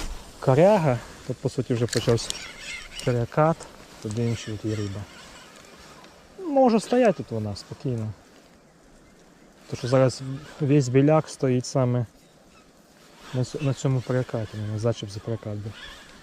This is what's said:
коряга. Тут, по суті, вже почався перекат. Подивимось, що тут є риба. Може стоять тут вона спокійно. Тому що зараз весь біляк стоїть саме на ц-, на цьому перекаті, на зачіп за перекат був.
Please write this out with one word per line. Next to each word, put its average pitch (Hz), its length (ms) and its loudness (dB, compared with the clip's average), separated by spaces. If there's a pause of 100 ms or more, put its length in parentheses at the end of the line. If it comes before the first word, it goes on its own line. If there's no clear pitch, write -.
(400)
коряга. 156 580 4 (280)
Тут, 127 100 -4
по - 120 -4
суті, 127 260 -2
вже 117 120 0
почався 117 440 0 (760)
перекат. 139 520 2 (460)
Подивимось, 113 360 -2
що - 140 -10
тут 104 120 -10
є 107 120 -2
риба. 101 240 -6 (1500)
Може 262 340 4
стоять 240 360 2
тут - 140 -10
вона 107 260 -4
спокійно. 113 560 -6 (1600)
Тому - 80 -8
що 120 100 -6
зараз 131 340 4 (380)
весь 139 280 4
біляк 143 400 6
стоїть 127 380 0
саме 123 400 0 (1300)
на 127 100 0
ц-, - 160 -10
на 139 140 0
цьому 131 260 0
перекаті, 123 560 -4 (160)
на 107 60 -4
зачіп 113 320 -2
за 107 100 -10
перекат 107 340 -6
був. 104 180 -10 (500)